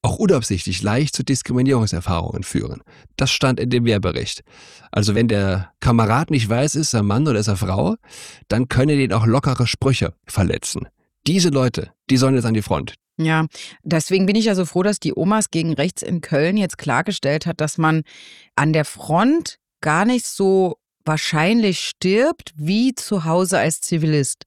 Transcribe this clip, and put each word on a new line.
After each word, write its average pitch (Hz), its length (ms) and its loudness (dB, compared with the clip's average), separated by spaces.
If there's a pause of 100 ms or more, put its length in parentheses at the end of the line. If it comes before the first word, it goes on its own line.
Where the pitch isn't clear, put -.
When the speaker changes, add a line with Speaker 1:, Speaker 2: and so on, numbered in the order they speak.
Speaker 1:
auch - 140 0
unabsichtlich 107 640 0
leicht 117 340 0
zu - 80 -6
Diskriminierungserfahrungen 110 1200 0
führen. - 380 -6 (360)
Das 135 140 0
stand 127 280 0
in 123 100 -2
dem 123 140 2
Wehrbericht. 95 600 -2 (480)
Also 104 220 0
wenn 113 140 2
der 98 540 0
Kamerad 117 500 2
nicht 117 160 0
weiß, 120 280 0
ist 151 180 -2
er 110 100 2
Mann 110 240 0
oder 113 120 2
ist 107 100 -2
er 98 80 0
Frau, 101 380 0 (520)
dann 123 220 0
könne 143 260 4
den 135 160 2
auch 113 140 2
lockere 123 420 2
Sprüche - 460 0 (120)
verletzen. - 600 -2 (400)
Diese 175 220 4
Leute, 127 420 0 (180)
die 131 60 4
sollen 131 200 4
jetzt 120 100 0
an 113 80 2
die 107 80 0
Front. 80 340 -4 (220)
Speaker 2:
Ja, 160 300 0 (360)
deswegen 175 420 0
bin 202 120 2
ich 220 80 2
ja 214 100 2
so 180 80 2
froh, 180 200 0
dass 208 180 0
die 160 120 -2
Omas 208 380 0
gegen 165 220 0
Rechts 151 280 -4
in 170 200 -4
Köln 160 340 0
jetzt 196 220 -2
klargestellt 151 680 -2
hat, 165 140 -6
dass 156 180 -4
man 156 260 2 (520)
an 147 160 2
der 156 140 2
Front 240 720 0 (240)
gar 160 240 2
nicht 240 200 0
so 190 520 0 (260)
wahrscheinlich 175 760 0
stirbt 220 760 -2
wie 214 400 0
zu 180 300 -4
Hause 175 340 2
als 151 220 0
Zivilist. 151 640 0